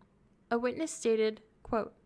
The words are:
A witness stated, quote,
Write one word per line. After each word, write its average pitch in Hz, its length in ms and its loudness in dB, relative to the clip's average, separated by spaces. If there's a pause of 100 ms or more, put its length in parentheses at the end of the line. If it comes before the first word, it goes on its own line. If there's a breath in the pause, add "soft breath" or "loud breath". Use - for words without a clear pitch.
(520)
A 233 60 2
witness 254 340 -4
stated, 220 480 2 (240)
quote, - 300 -4 (100)